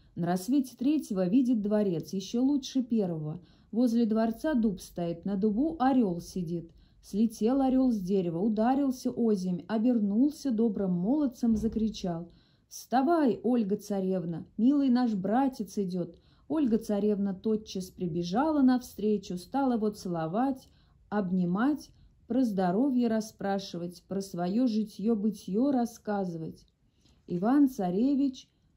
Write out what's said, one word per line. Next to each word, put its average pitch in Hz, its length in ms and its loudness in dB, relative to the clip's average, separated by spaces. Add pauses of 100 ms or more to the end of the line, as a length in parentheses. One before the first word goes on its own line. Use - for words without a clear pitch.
(140)
На 170 120 -4
рассвете 240 500 0
третьего 247 500 0
видит 233 360 2
дворец, 202 500 0
ещё 196 300 -4
лучше 269 400 0
первого. 175 580 -2 (320)
Возле 233 320 2
дворца 226 480 0
дуб 220 280 0
стоит, - 440 -6
на 196 120 -2
дубу 220 440 0
орёл 240 400 2
сидит. 170 500 -6 (300)
Слетел 226 600 0
орёл 262 280 4
с 220 80 0
дерева, 175 400 0
ударился 247 720 0
озимь, 185 560 0
обернулся 233 840 2
добрым 208 400 0
молодцем, 233 640 0
закричал: 208 720 -4 (400)
"Вставай, 277 720 2
Ольга-царевна, 190 1040 -2 (100)
милый 277 320 4
наш 240 260 2
братец 214 640 0
идёт". 180 380 -4 (300)
Ольга-царевна 208 880 0
тотчас 214 520 -4
прибежала 185 760 0
навстречу, 214 720 0
стала 262 380 -2
его 214 160 0
целовать, 202 760 -4 (400)
обнимать, 190 840 0 (380)
про 254 160 2
здоровье 226 640 2
расспрашивать, 196 960 -4
про 190 140 -4
своё 190 480 0
житьё-бытьё 214 1040 -2
рассказывать. 202 920 -4 (640)
Иван-царевич 254 1200 0 (280)